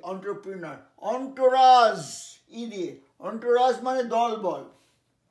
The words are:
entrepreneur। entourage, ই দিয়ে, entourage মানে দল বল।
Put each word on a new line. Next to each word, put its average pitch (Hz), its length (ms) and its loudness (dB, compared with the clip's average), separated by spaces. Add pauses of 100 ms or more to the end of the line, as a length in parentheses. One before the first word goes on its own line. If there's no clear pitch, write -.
entrepreneur। 185 760 -12 (200)
entourage, 254 1080 4 (440)
ই 233 180 -14
দিয়ে, 175 340 -10 (180)
entourage 233 640 0
মানে 262 200 -4
দল 233 340 -2
বল। 160 280 -6 (680)